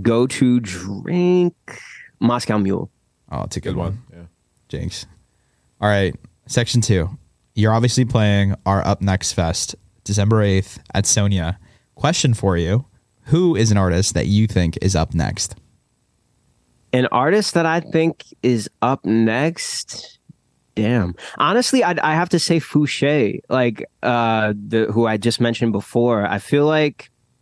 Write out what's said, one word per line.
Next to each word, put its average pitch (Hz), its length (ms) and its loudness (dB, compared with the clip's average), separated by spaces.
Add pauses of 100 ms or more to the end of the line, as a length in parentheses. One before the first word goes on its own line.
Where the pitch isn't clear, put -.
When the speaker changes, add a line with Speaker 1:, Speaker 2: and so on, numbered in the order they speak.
Speaker 1:
Go-to 123 580 2
drink, 143 960 0 (680)
Moscow 117 380 0
Mule. 95 320 -2 (420)
Speaker 2:
Oh, 53 120 -6
it's - 120 -10
a - 40 -8
good 95 100 -6
Speaker 3:
Good 90 80 -4
Speaker 2:
one. 87 140 -4
Speaker 3:
one, 113 100 -12 (100)
yeah. 85 140 -20 (420)
Speaker 2:
Jinx. - 380 -10 (760)
All 104 80 2
right, 98 260 0 (320)
section 120 340 0
two. 95 380 0 (360)
You're 107 180 2
obviously 120 320 2
playing 101 500 2 (120)
our 98 200 0
Up 101 140 0
Next 98 320 -2
Fest, - 420 -4 (300)
December 107 380 2
eighth 98 360 0 (140)
at 98 140 -2
Sonia. 95 520 0 (360)
Question 143 400 0
for 95 240 0
you. 90 260 0 (420)
Who 165 300 2
is 107 140 2
an 104 80 4
artist 92 360 2
that 69 120 0
you 104 200 4
think 87 360 0
is 95 120 2
up 80 200 0
next? 69 420 -4 (1400)
Speaker 1:
An 127 140 2
artist 170 480 0
that 170 120 2
I 165 140 0
think 160 440 -2 (180)
is 117 280 0 (120)
up 131 220 0
next? 113 1120 -2 (580)
Damn. 104 380 0 (240)
Honestly, 233 440 2
I, 175 200 0
I 156 120 0
have 170 140 0
to 175 100 2
say 165 220 0
Fouché, 143 880 0
like, 120 360 -2 (180)
uh, 113 520 0
the, 107 380 -2
who 113 140 2
I 110 100 0
just 110 240 -2
mentioned 117 320 0
before. 110 540 0
I 101 120 -2
feel 147 280 0
like 156 440 -2 (320)